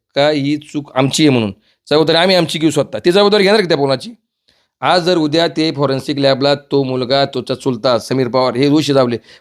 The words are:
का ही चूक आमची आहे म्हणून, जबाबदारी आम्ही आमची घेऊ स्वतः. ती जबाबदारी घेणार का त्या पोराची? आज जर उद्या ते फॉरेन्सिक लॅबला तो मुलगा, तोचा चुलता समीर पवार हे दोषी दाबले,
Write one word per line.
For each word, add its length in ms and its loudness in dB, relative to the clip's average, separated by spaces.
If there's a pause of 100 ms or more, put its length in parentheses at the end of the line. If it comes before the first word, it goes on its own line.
(140)
का 160 2
ही 260 -2
चूक 400 -12
आमची 260 0
आहे 80 4
म्हणून, 240 0 (360)
जबाबदारी 280 2
आम्ही 180 2
आमची 220 -2
घेऊ 120 0
स्वतः. 280 -4
ती 140 2
जबाबदारी 300 2
घेणार 180 2
का 80 -4
त्या 80 2
पोराची? 340 -2 (680)
आज 220 0
जर 140 0
उद्या 320 0
ते 240 -2
फॉरेन्सिक 460 -4
लॅबला 360 0
तो 280 -2
मुलगा, 420 -2
तोचा 300 -6
चुलता 440 -2
समीर 300 -2
पवार 260 0
हे 140 0
दोषी 240 0
दाबले, 260 2 (220)